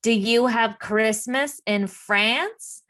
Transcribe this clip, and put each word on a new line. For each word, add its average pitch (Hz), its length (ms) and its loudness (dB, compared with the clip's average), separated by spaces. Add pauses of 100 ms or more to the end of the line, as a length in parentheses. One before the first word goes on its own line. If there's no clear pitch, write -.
Do 220 100 2
you 233 360 4
have 226 320 0
Christmas 220 840 -2
in 208 220 0
France? 226 1000 -2